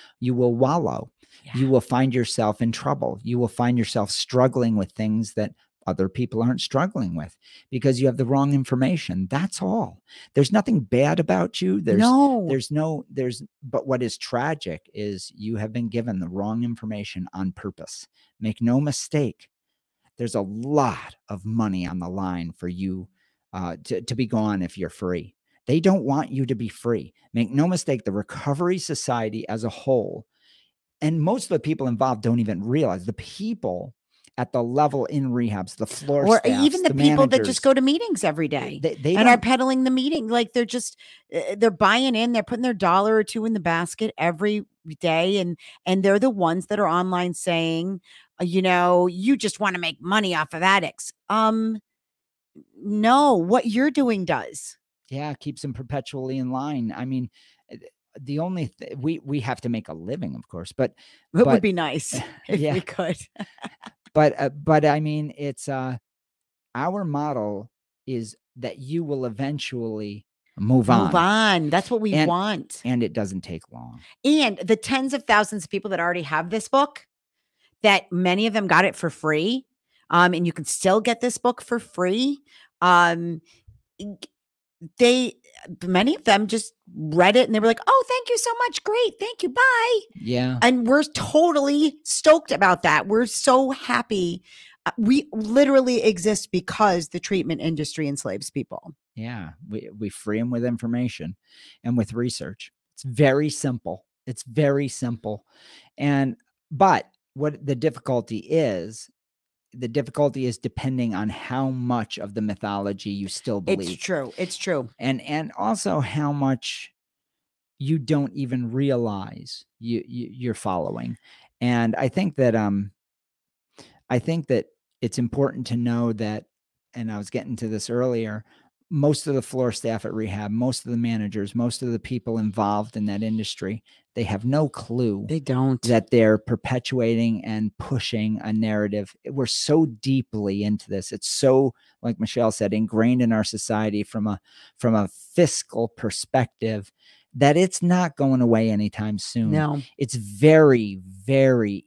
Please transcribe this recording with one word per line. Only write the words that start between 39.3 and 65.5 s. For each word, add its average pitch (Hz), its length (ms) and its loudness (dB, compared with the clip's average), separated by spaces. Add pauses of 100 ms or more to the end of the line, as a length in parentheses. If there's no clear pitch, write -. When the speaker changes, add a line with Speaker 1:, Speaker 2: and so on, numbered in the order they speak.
Speaker 1:
don't - 80 -2
Speaker 2:
peddling 262 400 2
the 262 80 2
meeting. 262 360 0
Like, 233 260 0
they're 240 120 2
just, - 320 -6 (380)
uh, 175 200 -4
they're 220 140 4
buying 220 460 2
in, 233 160 0
they're 226 100 0
putting 240 220 -6
their 247 100 0
dollar 196 420 2
or 214 80 4
two 220 220 -4
in 226 80 0
the 208 60 -2
basket 170 580 -2
every 180 480 -2 (340)
day. 175 380 2
And, 175 180 -2 (300)
and 190 160 2
they're 196 160 4
the 254 140 4
ones 180 360 0
that 208 120 -2
are 196 80 2
online 180 480 0
saying, 165 680 -2 (400)
uh, 180 40 0
you 180 180 2
know, 180 420 4
"You 190 320 0
just - 220 -4
wanna 190 180 0
make 165 240 -6
money 190 320 0
off 156 220 -2
of 165 80 -4
addicts." 190 500 0 (160)
Um, 220 480 0 (960)
no, 220 600 4
what 185 320 2
you're 254 240 2
doing 233 340 0
does. 131 520 -6 (320)
Speaker 1:
Yeah, 143 260 -8
keeps - 260 -12
them 139 120 -8
perpetually 131 640 -8
in 127 120 -4
line. 131 440 -4
I 117 100 -8
mean, 127 240 -4 (420)
uh, 120 60 -18 (420)
the 143 200 -6
only 175 300 -4 (100)
th-, - 180 -12
we, 156 220 -4
we 139 220 -6
have 120 200 -6
to 123 80 -4
make 110 200 -6
a 80 40 -12
living, 92 420 -8
of 58 120 -16
course, 87 240 -12
but, 131 200 -2
Speaker 2:
It - 460 -8
would 226 80 8
Speaker 1:
but 233 160 6
Speaker 2:
be 202 120 2
nice 156 420 -4 (160)
Speaker 1:
<laughs> - 160 -20
Speaker 2:
if 180 120 0
Speaker 1:
yeah. 147 140 0
Speaker 2:
we 185 80 0
could. 175 360 -6 (200)
<laughs> 202 100 -12 (680)
Speaker 1:
But, 151 240 6
uh, 127 100 0
but 151 360 2
I 147 140 4
mean, 151 400 -4
it's, 143 280 -8